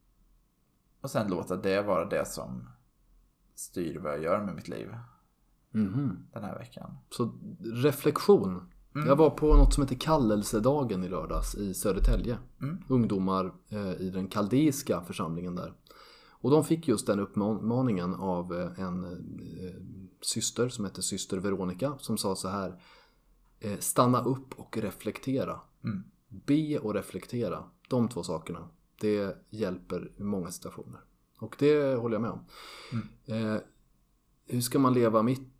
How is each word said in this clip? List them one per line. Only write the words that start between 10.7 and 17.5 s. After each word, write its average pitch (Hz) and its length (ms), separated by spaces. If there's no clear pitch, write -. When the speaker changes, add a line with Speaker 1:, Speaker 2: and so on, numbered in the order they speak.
Speaker 2:
i 90 40
lördags 80 460
i 101 200
Södertälje. 107 640
Speaker 1:
Mm. 151 160
Speaker 2:
Ungdomar, 95 640
eh, 101 240
i 92 180
den 92 180
kaldeiska 113 720
församlingen 87 520
där. 87 180
Och - 200
de 147 140
fick 165 240
just 110 180
den 101 140
uppmaningen 104 960